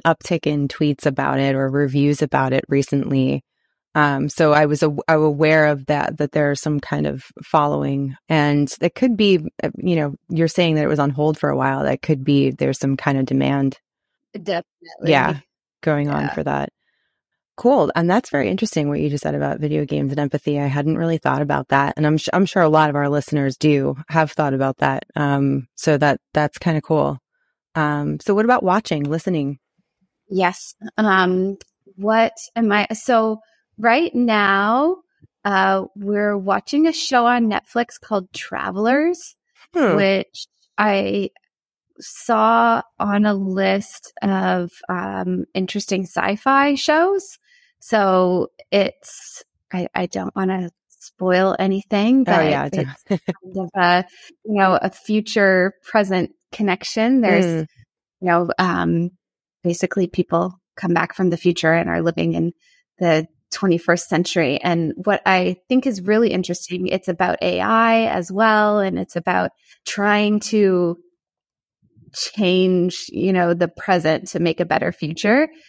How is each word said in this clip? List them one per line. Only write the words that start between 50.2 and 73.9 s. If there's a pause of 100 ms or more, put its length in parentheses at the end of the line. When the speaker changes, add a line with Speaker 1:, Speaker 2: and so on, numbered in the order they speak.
Speaker 2:
wanna (180)
spoil
anything,
Speaker 1:
Oh,
Speaker 2:
but
Speaker 1:
yeah,
Speaker 2:
it's
Speaker 1:
don't. (220)
<laughs>
Speaker 2:
kind
of
a, (400)
you
know,
a
future (100)
present (200)
connection.
There's,
Speaker 1:
Mm. (540)
Speaker 2:
you
know, (100)
um, (540)
basically
people (180)
come
back
from
the
future
and
are
living
in (440)
the (240)
twenty-first
century.
And (100)
what
I (100)
think
is
really
interesting,
it's
about
A
I
as
well.
And
it's
about (340)
trying (120)
to (1160)
change,
you
know,
the
present